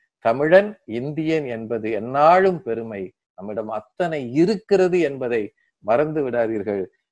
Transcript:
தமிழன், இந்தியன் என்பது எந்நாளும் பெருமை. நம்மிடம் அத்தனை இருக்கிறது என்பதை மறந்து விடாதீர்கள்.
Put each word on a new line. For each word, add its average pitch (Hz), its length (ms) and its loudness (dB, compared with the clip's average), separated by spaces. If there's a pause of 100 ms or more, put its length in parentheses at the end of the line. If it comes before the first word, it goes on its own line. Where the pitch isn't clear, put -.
(180)
தமிழன், 160 680 2
இந்தியன் 151 600 -4
என்பது 113 460 -6
எந்நாளும் 151 680 4
பெருமை. 113 540 -8 (220)
நம்மிடம் 107 340 -8
அத்தனை 131 640 -6
இருக்கிறது 185 680 2
என்பதை 127 520 -2 (260)
மறந்து 139 520 0
விடாதீர்கள். 107 540 -2 (280)